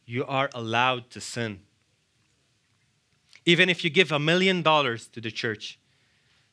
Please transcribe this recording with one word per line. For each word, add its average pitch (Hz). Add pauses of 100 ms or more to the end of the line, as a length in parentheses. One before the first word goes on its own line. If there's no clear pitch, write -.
you 123
are 139
allowed 120
to 104
sin. 110 (1900)
Even 175
if 175
you 170
give 156
a 147
million 180
dollars 143
to 113
the 110
church, - (760)